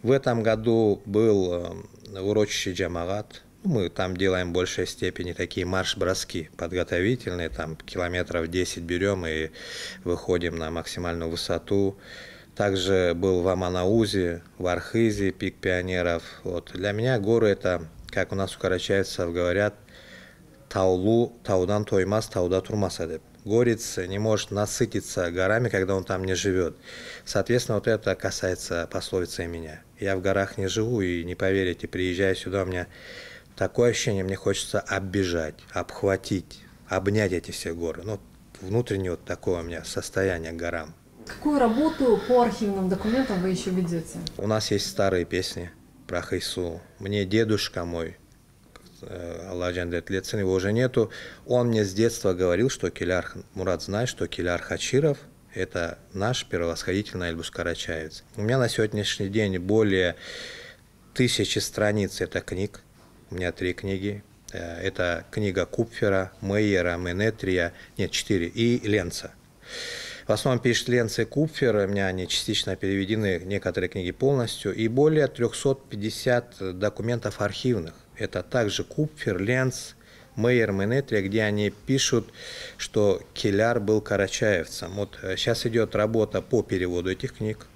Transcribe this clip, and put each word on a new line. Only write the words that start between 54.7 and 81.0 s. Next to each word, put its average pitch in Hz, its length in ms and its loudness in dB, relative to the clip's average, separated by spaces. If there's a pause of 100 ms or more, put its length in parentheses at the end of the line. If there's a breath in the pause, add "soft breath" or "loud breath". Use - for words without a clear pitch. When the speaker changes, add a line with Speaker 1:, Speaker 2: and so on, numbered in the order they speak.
Speaker 1:
это 90 420 -4 (160)
наш 107 320 0
первовосходитель 90 720 -2
на 87 120 -4
Эльбрус 82 200 -6
Карачаевец. 82 720 -6 (120)
У 101 80 -4
меня 123 160 2
на 120 100 2
сегодняшний 104 580 0
день 98 300 2
более 95 580 4 (1000 loud breath)
тысячи 120 460 2
страниц — 104 640 0
это 90 180 -2
книг. 95 420 -6 (480)
У 101 60 -10
меня 90 160 -2
три 90 220 -2
книги. 101 500 -4 (300)
Э, 85 260 -8
это 87 520 -2
книга 95 340 0
Купфера, 98 720 0
Мейера, 98 560 2
Менетрия, 90 800 0 (240 loud breath)
нет, 92 140 -2
четыре, 87 360 0
и 117 400 2
Ленца. 92 440 -2 (960 loud breath)
В - 60 2
основном 120 280 2
пишет 120 280 2
Ленц 120 300 2
и 110 60 2
Купфер, 139 520 2
у 98 100 4
меня 98 200 0
они 92 200 -2
частично - 480 -2
переведены, 98 720 0
некоторые 92 440 -2
книги 90 220 -4
полностью, 123 640 0
и 113 140 0
более 147 380 4
трехсот 131 640 0
пятьдесят 120 640 -2 (240)
документов 104 600 -2
архивных. 104 540 0 (240)
Это - 260 -4
также 107 400 0
Купфер, 123 560 -4
Ленц, 127 540 0 (420 loud breath)
Мейер, 113 380 4
Менетрия, 107 480 0